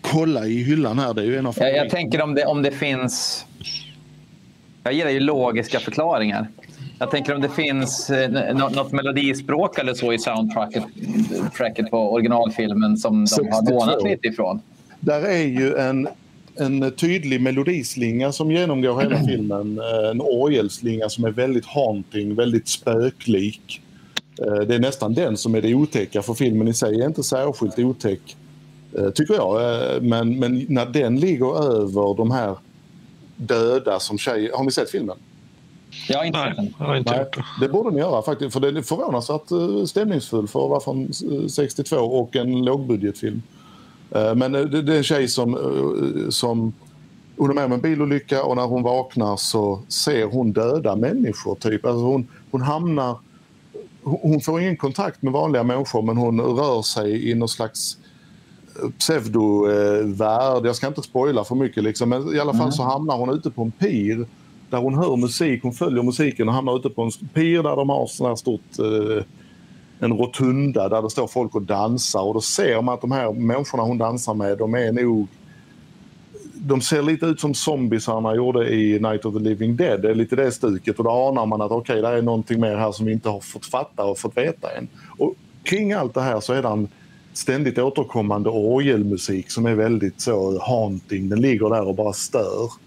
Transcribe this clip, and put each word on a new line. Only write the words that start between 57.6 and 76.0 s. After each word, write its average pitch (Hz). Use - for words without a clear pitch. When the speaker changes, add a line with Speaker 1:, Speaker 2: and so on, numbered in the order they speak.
Speaker 1:
eh, -
pseudo, 110
eh, 104
värld. 113
Jag 117
ska 131
inte 147
spoila 127
för 123
mycket, 127
liksom, 110
men 139
i -
alla 143
fall 113
Speaker 2:
Mm. -
Speaker 1:
så 143
hamnar 135
hon 123
ute 156
på 117
en 113
pir 113
där 127
hon 131
hör 151
musik, 123
hon 123
följer 127
musiken 120
och 113
hamnar 131
ute 123
på 117
en 117
s-, 110
pir 165
där 147
de 139
har 135
sån 127
här 120
stort, -
eh, 107
en 117
rotunda 127
där 110
det 110
står 123
folk 120
och 110
dansar, 104
och 104
då 110
ser 120
man 123
att 117
de 123
här 123
människorna 120
hon 120
dansar 117
med, 101
de 110
är 120
nog... 117